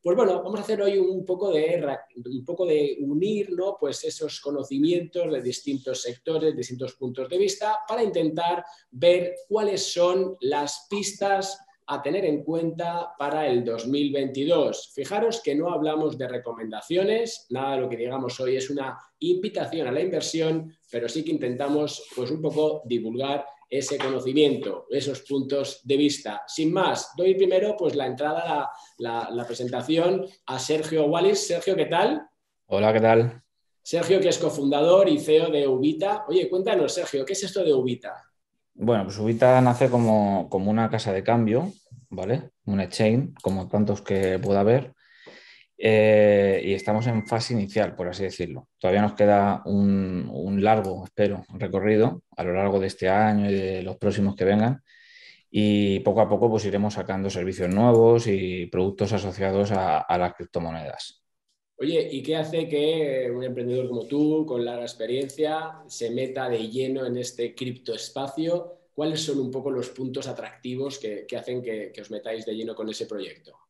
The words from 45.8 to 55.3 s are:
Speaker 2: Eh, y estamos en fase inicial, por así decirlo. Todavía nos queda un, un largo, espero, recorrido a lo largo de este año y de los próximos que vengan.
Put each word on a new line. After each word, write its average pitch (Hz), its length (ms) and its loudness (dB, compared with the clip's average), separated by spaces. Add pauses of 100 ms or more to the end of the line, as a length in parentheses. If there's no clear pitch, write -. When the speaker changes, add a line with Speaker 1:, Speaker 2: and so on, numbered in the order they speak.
Speaker 2:
Eh, 104 800 6
y 98 100 0
estamos 107 340 0
en 113 180 -2
fase 117 280 -2
inicial, 101 400 0
por 87 140 -6
así 90 160 -6
decirlo. 82 460 -8 (100)
Todavía 95 220 4
nos 104 140 0
queda 101 500 4
un, 95 640 2
un 98 320 -2
largo, 98 400 2
espero, 98 400 -2 (120)
recorrido 107 640 2 (160)
a 85 60 -6
lo 87 100 -2
largo 98 260 2
de 95 80 0
este 92 220 -2
año 104 400 4
y 98 40 2
de 95 300 -2
los 95 140 -8
próximos 98 380 0
que 92 100 0
vengan. 110 360 2 (720)